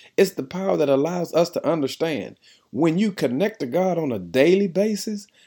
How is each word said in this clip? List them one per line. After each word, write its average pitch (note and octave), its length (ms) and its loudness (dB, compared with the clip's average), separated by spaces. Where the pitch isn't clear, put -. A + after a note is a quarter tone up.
It's F#3+ 160 4
the - 120 -6
power F#3 340 -2
that D3 120 2
allows D#3+ 440 0
us E3+ 180 2
to - 160 -4
understand D3+ 680 -2
when D#3+ 260 2
you G#3 140 2
connect D#3 480 -2
to D3+ 60 -6
God E3+ 320 0
on D3+ 140 -2
a G#2+ 80 -4
daily D3+ 480 2
basis G3+ 600 -4